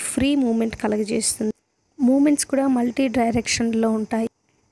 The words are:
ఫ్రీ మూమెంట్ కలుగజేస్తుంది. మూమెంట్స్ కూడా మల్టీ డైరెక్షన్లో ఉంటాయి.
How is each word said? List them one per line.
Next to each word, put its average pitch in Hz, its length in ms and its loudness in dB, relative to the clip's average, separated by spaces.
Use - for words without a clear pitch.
ఫ్రీ 269 160 0
మూమెంట్ 226 380 0
కలుగజేస్తుంది. 214 720 -2
మూమెంట్స్ 285 440 4
కూడా 269 120 2
మల్టీ 240 280 0
డైరెక్షన్లో 226 720 0
ఉంటాయి. 226 300 -2